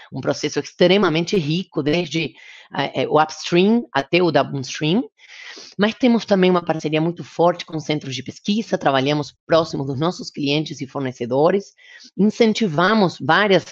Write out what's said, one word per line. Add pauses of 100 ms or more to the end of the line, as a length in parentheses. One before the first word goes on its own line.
(120)
um
processo
extremamente
rico,
desde, (420)
eh,
eh,
o
upstream
até
o
downstream, (760)
mas
temos
também
uma
parceria
muito
forte
com
centros
de
pesquisa,
trabalhamos (120)
próximo
dos
nossos
clientes
e
fornecedores, (460)
incentivamos
várias